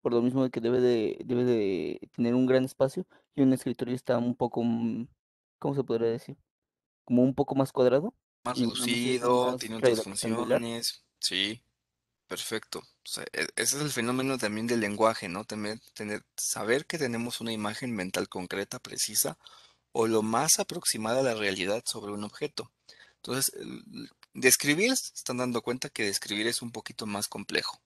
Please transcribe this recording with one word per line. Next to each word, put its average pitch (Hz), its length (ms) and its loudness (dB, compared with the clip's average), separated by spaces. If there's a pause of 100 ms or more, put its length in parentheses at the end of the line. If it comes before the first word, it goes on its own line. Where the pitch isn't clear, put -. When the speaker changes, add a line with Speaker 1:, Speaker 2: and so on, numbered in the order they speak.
Speaker 1:
por 123 120 0
lo 117 100 4
mismo 127 200 2
de 127 80 0
que 120 100 -4
debe 123 200 2
de, 120 440 2
debe 123 200 0
de 98 560 2 (160)
tener 120 180 2
un 127 120 4
gran 131 180 6
espacio, 135 420 0 (280)
y 143 80 4
un 131 100 8
escritorio 123 420 -2
está 123 240 0
un 120 160 0
poco, 123 300 -2
mm, 117 420 0 (520)
¿cómo 143 160 -2
se 139 100 0
podría 117 240 2
decir? 123 280 -4 (680)
Como 123 180 6
un 131 120 6
poco 139 200 0
más 135 180 2
cuadrado, 135 420 4 (300)
Speaker 2:
Más 123 140 -4
Speaker 1:
y 123 60 4
una 117 80 2
mesa 120 120 -4
es 120 40 -2
Speaker 2:
reducido, 123 640 2
Speaker 1:
más 127 80 -6
Speaker 2:
tiene 110 160 -8
otras 113 280 4
Speaker 1:
rectangular. 117 540 -2
Speaker 2:
funciones, 117 460 -6 (160)
sí, 98 420 -2 (640)
perfecto. - 540 -8
O - 40 -20 (240)
sea, - 240 -10
e-, - 220 -2
ese 117 220 0
es 147 60 -2
el 147 80 -2
fenómeno 131 480 0
también 110 280 -2
del 120 140 2
lenguaje, 107 480 0
¿no? 95 160 -8
Tener, 107 340 -8 (160)
tener, 104 300 -8 (120)
saber 117 500 0
que 170 120 -6
tenemos 120 420 -4
una 117 120 -4
imagen 107 420 -6
mental 95 340 -4
concreta, 98 520 -8
precisa, 107 580 -4 (540)
o 113 160 2
lo 110 140 4
más 117 360 2
aproximada 131 640 -2
a - 20 2
la 123 120 0
realidad 101 520 -2
sobre 104 260 -8
un 104 120 -6
objeto. - 480 -10 (440)
Entonces, - 380 -4
el, - 560 -14 (240)
describir, 147 600 4
se - 180 -6
están - 220 -6
dando 123 260 -2
cuenta 127 280 -6
que 117 140 -2
describir 104 440 -2
es - 140 -4
un 117 100 -10
poquito - 340 -10
más 104 220 -4
complejo. - 580 -6